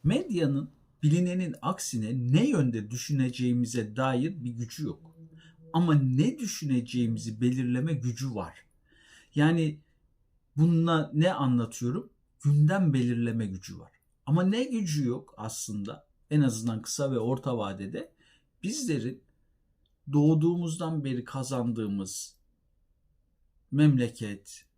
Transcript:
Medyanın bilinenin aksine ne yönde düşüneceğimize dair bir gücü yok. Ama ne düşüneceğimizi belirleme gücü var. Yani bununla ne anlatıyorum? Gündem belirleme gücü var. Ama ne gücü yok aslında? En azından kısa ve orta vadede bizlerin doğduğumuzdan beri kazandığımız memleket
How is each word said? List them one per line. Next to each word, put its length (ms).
Medyanın 680
bilinenin 580
aksine 720
ne 160
yönde 420
düşüneceğimize 1040
dair 480
bir 80
gücü 320
yok. 320
Ama 220
ne 440
düşüneceğimizi 1000
belirleme 520
gücü 420
var. 300
Yani 460
bununla 560
ne 200
anlatıyorum? 760
Gündem 500
belirleme 520
gücü 340
var. 120
Ama 180
ne 200
gücü 420
yok 320
aslında? 680
En 120
azından 400
kısa 300
ve 80
orta 380
vadede 560
bizlerin 600
doğduğumuzdan 880
beri 200
kazandığımız 1120
memleket 960